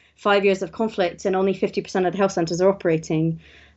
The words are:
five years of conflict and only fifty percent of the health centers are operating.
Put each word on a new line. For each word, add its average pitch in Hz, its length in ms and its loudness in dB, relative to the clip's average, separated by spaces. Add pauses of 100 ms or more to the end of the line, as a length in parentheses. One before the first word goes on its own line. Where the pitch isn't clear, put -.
(160)
five 202 280 2
years 190 200 2
of 165 80 -8
conflict 202 520 -4
and 190 120 0
only 190 180 2
fifty 190 280 -2
percent 185 260 -2
of 170 60 0
the 185 40 -6
health 196 140 2
centers 170 300 -2
are 190 80 6
operating. 165 720 -2 (380)